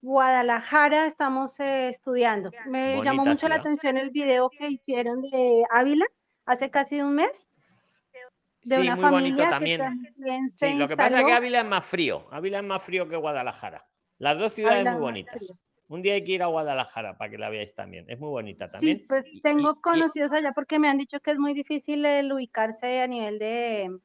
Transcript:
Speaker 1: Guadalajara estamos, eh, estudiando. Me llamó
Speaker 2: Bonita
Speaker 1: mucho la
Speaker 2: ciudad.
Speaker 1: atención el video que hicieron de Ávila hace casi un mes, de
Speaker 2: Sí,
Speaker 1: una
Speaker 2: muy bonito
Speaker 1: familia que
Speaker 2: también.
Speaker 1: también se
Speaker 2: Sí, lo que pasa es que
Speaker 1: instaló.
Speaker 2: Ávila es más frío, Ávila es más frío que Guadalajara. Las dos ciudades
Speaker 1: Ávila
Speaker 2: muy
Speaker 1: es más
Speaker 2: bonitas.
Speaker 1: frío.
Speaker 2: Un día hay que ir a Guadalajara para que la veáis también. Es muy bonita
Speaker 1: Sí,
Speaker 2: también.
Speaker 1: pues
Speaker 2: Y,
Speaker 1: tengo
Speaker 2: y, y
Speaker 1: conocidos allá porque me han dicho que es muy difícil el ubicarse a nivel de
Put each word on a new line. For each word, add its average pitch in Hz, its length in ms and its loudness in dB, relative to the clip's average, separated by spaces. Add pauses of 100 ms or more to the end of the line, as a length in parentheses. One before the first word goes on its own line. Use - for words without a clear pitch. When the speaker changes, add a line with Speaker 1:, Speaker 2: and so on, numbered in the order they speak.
Speaker 1:
Guadalajara 262 1040 4
estamos, 269 540 -2
eh, 269 280 0
estudiando. 233 600 0 (160)
Me 262 360 -2
llamó 269 220 2
Speaker 2:
Bonita 294 60 4
Speaker 1:
mucho 294 180 0
la 311 80 2
Speaker 2:
ciudad. 311 40 0
Speaker 1:
atención 294 380 0
el 269 120 -4
video 254 380 2
que 294 220 -8
hicieron 247 520 -4
de 254 480 4
Ávila 277 360 4 (400)
hace 247 240 0
casi 285 300 -2
un 285 160 0
mes, 427 320 -2 (1120)
de 254 140 0
Speaker 2:
Sí, 262 60 4
Speaker 1:
una - 140 2
Speaker 2:
muy - 140 0
bonito 269 320 4
Speaker 1:
familia - 20 6
que 339 60 4
Speaker 2:
también. 330 300 0 (340)
Speaker 1:
también 262 360 -4
se - 180 -2
Speaker 2:
Sí, 277 100 0
lo 285 100 2
que 302 80 -4
pasa 269 120 4
es 254 60 2
que 254 60 4
Speaker 1:
instaló. 254 180 6
Speaker 2:
Ávila 247 220 0
es 226 60 -2
más 196 180 -2
frío, 139 460 -2
Ávila 190 280 -6
es 202 60 -6
más 190 180 -4
frío 175 260 -4
que 160 80 -8
Guadalajara. 127 680 -6 (320)
Las 147 200 0
dos 214 160 -2
ciudades 214 320 2
Speaker 1:
Ávila 185 60 0
Speaker 2:
muy 175 40 -4
Speaker 1:
es 160 40 -4
más 135 100 -2
Speaker 2:
bonitas. 101 280 -10
Speaker 1:
frío. 185 200 -16 (300)
Speaker 2:
Un 170 140 -12
día 196 120 2
hay 196 100 -2
que 180 80 -4
ir 180 100 -2
a 175 40 0
Guadalajara 131 720 -4
para 107 120 -10
que 107 80 -16
la 107 120 -8
veáis 107 240 -8
también. 92 340 -16
Es 120 120 -14
muy 151 80 -10
bonita 110 380 -8
Speaker 1:
Sí, - 60 -16
Speaker 2:
también. 302 360 0
Speaker 1:
pues 269 180 -2
Speaker 2:
Y, - 140 -20
Speaker 1:
tengo 294 300 2
Speaker 2:
y, 311 80 -4
y - 20 -20
Speaker 1:
conocidos 320 520 0
allá 302 200 0
porque 294 260 -2
me 302 100 4
han 277 100 2
dicho 277 220 -6
que 302 120 -2
es 285 60 -2
muy 285 140 0
difícil 294 540 -4
el 285 260 2
ubicarse 247 680 -2
a 254 60 0
nivel 214 320 -4
de 220 500 -2 (140)